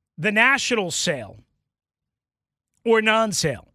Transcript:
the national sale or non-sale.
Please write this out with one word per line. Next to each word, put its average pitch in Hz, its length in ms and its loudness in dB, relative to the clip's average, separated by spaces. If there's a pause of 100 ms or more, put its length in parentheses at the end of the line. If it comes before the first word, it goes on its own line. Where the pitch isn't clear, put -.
(160)
the 190 160 -2
national 226 600 0
sale 123 460 -6 (1500)
or 226 160 4
non-sale. 214 720 0